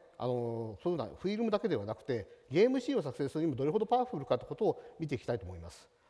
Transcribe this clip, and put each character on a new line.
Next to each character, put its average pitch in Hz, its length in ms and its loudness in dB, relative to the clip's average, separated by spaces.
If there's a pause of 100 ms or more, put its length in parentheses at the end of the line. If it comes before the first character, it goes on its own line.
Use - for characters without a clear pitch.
(180)
あ - 80 -2
の 117 540 -2
ー、 - 20 -20
そ 175 80 2
う - 20 2
い 175 40 0
う - 20 -4
ふ 131 40 0
う 107 60 -4
な - 80 -
フ - 120 -4
ィ 208 80 0
ル 233 80 0
ム 220 60 2
だ 202 100 2
け 233 80 0
で 165 80 2
は 101 100 -2
な 110 80 -2
く - 100 -20
て、 113 220 -2 (240)
ゲ 170 160 8
ー - 20 8
ム 262 120 2
シ 285 120 -4
ー 269 40 2
ン - 20 2
を 180 40 0
作 143 140 -4
成 139 120 -2
す 156 100 -4
る 156 60 0
に 165 60 2
も 127 60 -2
ど 131 80 0
れ 147 60 2
ほ 190 80 2
ど 208 80 0
パ 240 120 4
ワ 254 60 4
フ 240 140 -6
ル 135 80 -6
か 127 100 4
と 120 80 -4
い - 20 -16
う - 20 -16
こ - 80 -6
と - 80 -2
を 170 180 2 (160)
見 160 80 -4
て 143 80 -4
い 117 40 -2
き - 60 -10
た 123 100 0
い 117 40 -2
と 87 60 -8
思 90 120 -10
い 87 40 -12
ま 85 100 -14
す。 - 180 -20 (220)